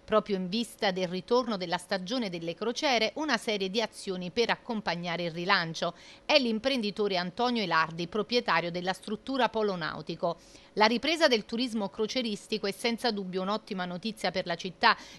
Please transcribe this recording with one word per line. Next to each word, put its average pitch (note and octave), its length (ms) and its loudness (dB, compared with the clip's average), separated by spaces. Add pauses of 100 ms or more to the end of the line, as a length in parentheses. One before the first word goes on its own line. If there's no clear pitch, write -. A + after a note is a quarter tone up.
proprio G#3 320 2
in F#3 140 -4
vista A3 400 0
del F#3 200 0
ritorno A3+ 480 0
della F3+ 200 -2
stagione G3 540 -2
delle E3 240 -6
crociere, A#3 600 2
una C#4 200 0
serie G3+ 320 -2
di A3 140 0
azioni F3+ 480 -6
per A#3 180 2
accompagnare F3 760 -2
il E3+ 60 -2
rilancio. F3 600 2 (320)
È D4 140 6
l'imprenditore A3 760 0
Antonio A#3 440 0
Elardi, E3 460 0
proprietario G3 640 0
della F3+ 220 -2
struttura A#3 560 -2
Polo G#3+ 260 0
Nautico. E3 640 -4 (340)
"La G#3 120 6
ripresa D4+ 420 4
del A#3+ 180 4
turismo A3+ 440 -2
croceristico G#3+ 800 -4
è G3 40 0
senza A#3 400 -2
dubbio F#3 300 -4
un'ottima F#3+ 440 -4
notizia F3+ 460 -4
per F3+ 160 -4
la F3 80 -2
città", F#3+ 420 4 (220)